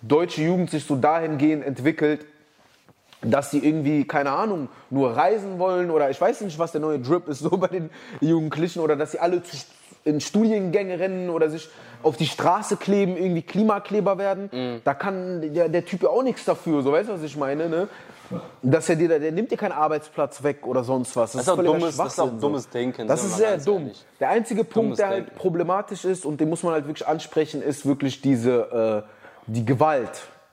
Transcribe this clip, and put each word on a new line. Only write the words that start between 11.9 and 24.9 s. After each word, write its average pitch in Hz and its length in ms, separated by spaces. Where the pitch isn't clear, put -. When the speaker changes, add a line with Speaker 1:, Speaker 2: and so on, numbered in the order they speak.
Speaker 1:
auf 156 140
die 160 100
Straße 185 500
kleben, 196 400
irgendwie 175 260
Klimakleber 202 760
werden. 196 340
Speaker 2:
Mhm. 123 320
Speaker 1:
Da 139 100
kann 180 600
der, 165 140
der 170 160
Typ 180 180
ja 180 60
auch 214 160
nichts 247 200
dafür, 160 380
so, 131 80
weißt 175 180
du, 220 60
was 165 80
ich 147 140
meine, 147 320
ne? 170 200
Dass 147 260
er 175 80
dir, 165 120
der 156 100
nimmt 196 200
dir - 80
keinen 202 140
Arbeitsplatz 151 680
weg 143 240
oder 127 180
sonst 127 320
was. 113 160
Das - 0
Speaker 2:
Das 131 100
ist 123 40
Speaker 1:
ist 185 40
Speaker 2:
auch 175 60
Speaker 1:
völliger 175 220
Speaker 2:
dummes, 165 200
das 170 160
ist - 40
auch 175 60
Speaker 1:
Schwachsinn, 117 160
so. 123 80
Speaker 2:
dummes 143 220
Denken, 123 360
Speaker 1:
Das 135 140
Speaker 2:
sind 196 100
Speaker 1:
ist 175 80
Speaker 2:
wir 208 60
mal - 40
Speaker 1:
sehr - 80
Speaker 2:
ganz 143 100
Speaker 1:
dumm. 196 160
Speaker 2:
ehrlich. 113 220
Speaker 1:
Der 135 100
einzige 220 340
Punkt, - 120
Speaker 2:
Dummes 220 200